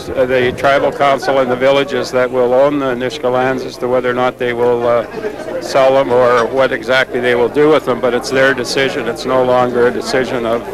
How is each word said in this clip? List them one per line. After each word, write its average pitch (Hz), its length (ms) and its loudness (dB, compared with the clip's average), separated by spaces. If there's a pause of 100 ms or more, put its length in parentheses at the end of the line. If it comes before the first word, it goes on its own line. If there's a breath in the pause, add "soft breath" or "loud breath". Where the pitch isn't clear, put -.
(160)
uh, 131 100 2
the 123 320 2
tribal 139 340 2
council 139 460 0
and 131 140 0
the 127 40 0
villages 135 540 0
that 127 220 0
will 127 240 2
own 143 240 4
the 135 160 -2
Nisga'a 123 360 -4
lands 127 320 0
as 131 140 -12
to 127 100 -4
whether 127 220 0
or 123 60 -2
not 127 240 -2
they 123 140 -2
will, 120 340 0
uh, - 760 -4
sell 135 320 2
them 135 180 2
or 120 360 4
what 131 240 0
exactly 127 480 -2
they 123 160 0
will 120 140 2
do 147 200 4
with 147 160 2
them, 120 160 -2
but 120 140 0
it's 120 160 -6
their 135 240 2
decision. 123 520 -4
It's 113 180 -6
no 131 180 2
longer 123 420 2
a 123 60 2
decision 120 560 -4
of, 113 260 -2